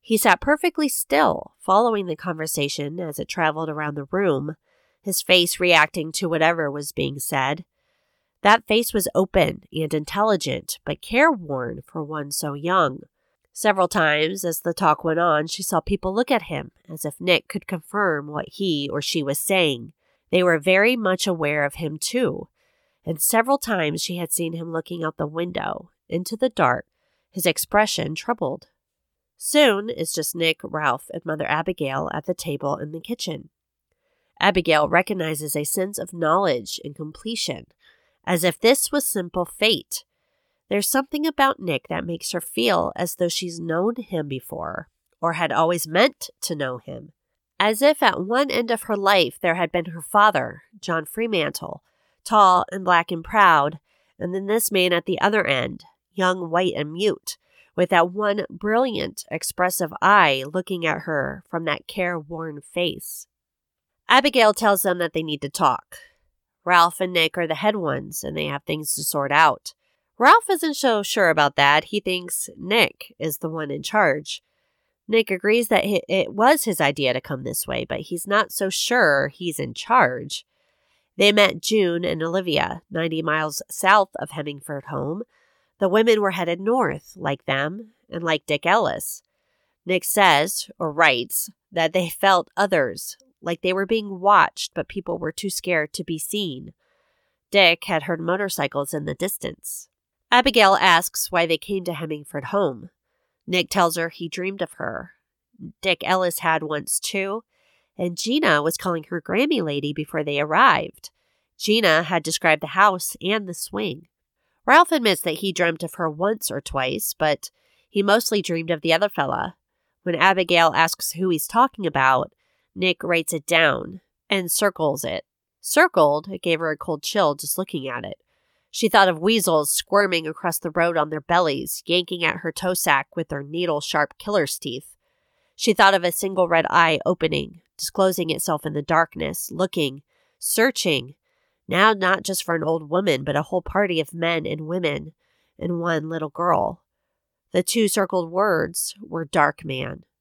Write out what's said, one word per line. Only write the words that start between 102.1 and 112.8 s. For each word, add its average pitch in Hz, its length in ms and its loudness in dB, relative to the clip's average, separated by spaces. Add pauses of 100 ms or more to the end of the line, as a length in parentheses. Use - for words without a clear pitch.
Home. 139 440 -2 (560)
Nick 180 240 -2
tells 170 240 2
her 170 140 -4
he 170 200 -10
dreamed 190 320 -8
of 175 120 -6
her. - 400 -10 (680)
Dick 185 220 -2
Ellis 180 380 0
had 160 240 0
once 151 340 -4
too, 196 460 -6 (520)
and 180 220 -4
Gina 220 420 2
was 156 160 0
calling 165 280 -4
her 175 180 -8
Grammy 262 400 0
lady 143 300 -4
before 151 320 -6
they 143 160 -2
arrived. 156 680 2 (460)
Gina 202 460 4
had 165 220 -2
described 160 360 2
the 151 80 -8
house 190 540 2